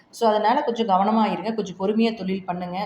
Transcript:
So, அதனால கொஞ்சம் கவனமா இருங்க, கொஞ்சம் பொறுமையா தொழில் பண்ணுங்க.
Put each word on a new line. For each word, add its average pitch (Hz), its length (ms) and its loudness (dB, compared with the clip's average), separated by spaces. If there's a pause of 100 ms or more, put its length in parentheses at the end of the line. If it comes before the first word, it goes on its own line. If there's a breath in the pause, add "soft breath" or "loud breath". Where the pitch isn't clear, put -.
(140 soft breath)
So, 233 120 -4
அதனால 214 360 4
கொஞ்சம் 220 280 -2
கவனமா 208 360 4
இருங்க, 180 260 -4
கொஞ்சம் 185 260 -6
பொறுமையா 220 360 2
தொழில் 190 320 -6
பண்ணுங்க. 180 400 -6